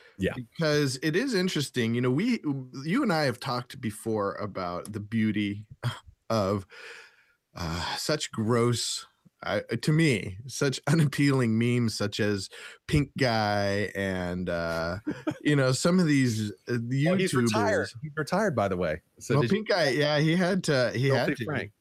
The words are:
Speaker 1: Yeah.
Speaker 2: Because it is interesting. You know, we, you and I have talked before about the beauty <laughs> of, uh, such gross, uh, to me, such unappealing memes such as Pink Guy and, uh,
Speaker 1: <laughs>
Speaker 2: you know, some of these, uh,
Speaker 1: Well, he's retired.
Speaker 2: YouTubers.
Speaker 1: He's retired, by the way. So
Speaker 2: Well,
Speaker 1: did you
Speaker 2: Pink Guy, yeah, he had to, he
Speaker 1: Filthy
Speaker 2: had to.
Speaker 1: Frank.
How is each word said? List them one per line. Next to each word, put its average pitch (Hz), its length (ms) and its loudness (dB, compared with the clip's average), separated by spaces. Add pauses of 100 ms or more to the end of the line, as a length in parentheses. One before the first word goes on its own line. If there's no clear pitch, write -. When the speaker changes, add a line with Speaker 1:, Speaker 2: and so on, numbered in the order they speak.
(160)
Speaker 1:
Yeah. 95 180 0
Speaker 2:
Because 143 680 0
it 156 140 2
is 254 180 0
interesting. 139 600 0
You 123 60 0
know, 127 100 2
we, 220 300 2 (440)
you 202 180 0
and 220 100 0
I 156 120 0
have 123 140 -2
talked 127 420 -6
before 107 560 -2
about 92 560 -6
the 104 80 -8
beauty 104 640 -2 (160)
<laughs> - 480 -8
of, 101 360 0 (880)
uh, 82 420 -6
such - 360 -4
gross, 117 760 0 (360)
uh, 101 180 -2 (220)
to 156 100 2
me, 131 540 2
such 135 400 -2
unappealing 139 720 2
memes 120 380 2
such 101 240 -2
as 104 280 0 (380)
Pink 143 300 2
Guy 104 800 2
and, 92 540 -2
uh, 85 580 -2
Speaker 1:
<laughs> - 360 -6
Speaker 2:
you 147 140 2
know, 131 160 4
some 175 280 2
of 170 60 4
these, 120 440 2 (180)
uh, 123 100 0 (280)
Speaker 1:
Well, 185 100 4
he's 190 180 0
retired. 135 540 2
Speaker 2:
YouTubers. - 140 -16
Speaker 1:
He's 151 140 -10
retired, 180 400 0
by 101 120 2
the 92 80 -2
way. 80 260 -2 (160)
So - 160 -2
Speaker 2:
Well, 139 80 4
Speaker 1:
did 117 80 2
you 196 80 4
Speaker 2:
Pink 214 100 -6
Guy, 175 220 2
yeah, 147 280 2
he 156 180 4
had 185 280 2
to, 127 300 2
he 127 140 2
Speaker 1:
Filthy 131 100 4 (120)
Speaker 2:
had 139 60 -2
to. 120 80 -4
Speaker 1:
Frank. 110 360 -4